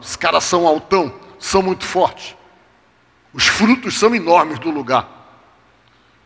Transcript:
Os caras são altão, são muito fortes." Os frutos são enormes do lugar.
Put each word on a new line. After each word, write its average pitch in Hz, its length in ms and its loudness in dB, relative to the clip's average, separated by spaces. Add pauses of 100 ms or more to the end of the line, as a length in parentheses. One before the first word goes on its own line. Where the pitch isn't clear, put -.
Os - 160 -12
caras 165 260 0
são 175 240 0
altão, 156 500 0 (220)
são - 220 0
muito 185 240 -4
fortes." - 500 -4 (960)
Os - 140 -2
frutos 214 500 2
são 233 180 4
enormes 165 440 2
do 165 100 -6
lugar. 131 380 -2 (1200)